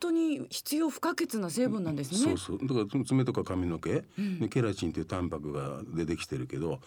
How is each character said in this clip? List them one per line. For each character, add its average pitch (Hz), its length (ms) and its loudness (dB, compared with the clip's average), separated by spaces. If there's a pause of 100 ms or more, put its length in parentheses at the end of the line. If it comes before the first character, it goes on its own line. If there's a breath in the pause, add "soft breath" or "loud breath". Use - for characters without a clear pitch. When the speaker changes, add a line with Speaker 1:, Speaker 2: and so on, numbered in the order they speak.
Speaker 1:
当 349 100 0
に 320 380 2
必 - 260 -4
要 311 140 4
不 - 100 -6
可 - 160 0
欠 330 200 -2
な 190 140 -2
成 220 200 2
分 202 160 0
な 160 60 0
ん 147 40 0
で 143 80 -2
す 131 80 -6
ね。 185 60 0
Speaker 2:
そ 269 160 4
う - 40 0
そ - 180 -6
う。 135 120 -2
だ 131 60 0 (120)
か 120 120 0
ら 131 80 2
爪 131 180 6
と 123 80 0
か 98 140 0
髪 92 220 0
の 82 120 0
毛、 104 240 0 (160)
Speaker 1:
う - 20 0
ん。 190 180 -2
Speaker 2:
ね、 110 100 0
ケ 131 120 2
ラ 107 120 2
チ - 120 -4
ン 82 40 0
っ - 20 -4
て 80 80 -4
い 78 40 0
う - 20 -14
タ 92 160 -2
ン 85 80 0
パ 78 100 -4
ク 73 140 -6
が、 71 280 -4 (140)
で 85 80 2
で 80 140 0
き - 80 -8
て - 120 -4
る 64 100 -4
け - 100 -6
ど、 82 280 -2